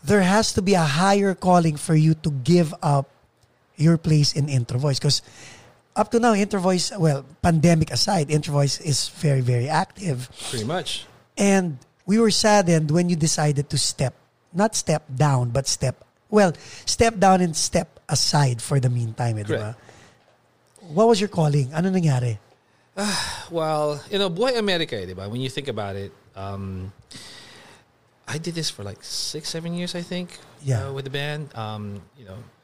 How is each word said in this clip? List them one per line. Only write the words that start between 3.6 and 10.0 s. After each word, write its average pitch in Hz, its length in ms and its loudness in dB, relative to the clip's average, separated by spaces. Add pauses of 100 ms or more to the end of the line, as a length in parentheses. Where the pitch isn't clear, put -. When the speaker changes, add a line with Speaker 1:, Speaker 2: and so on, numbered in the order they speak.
Speaker 1:
your 165 200 4
place 156 360 2
in 147 160 -2
Intro 123 300 -2
Voice. 139 200 -2
'Cause - 240 0 (760)
up 214 160 0
to 233 80 4
now, 233 140 4
Intro 202 260 0
Voice, 180 320 0
well, 151 320 0 (160)
pandemic 165 500 4
aside, 151 400 0
Intro 151 220 0
Voice 143 280 0
is - 280 -2
very, 139 320 0
very 123 280 0
active. 156 600 -4 (220)